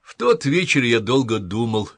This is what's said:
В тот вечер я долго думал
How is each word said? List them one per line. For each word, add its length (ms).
В 160
тот 280
вечер 400
я 160
долго 380
думал 600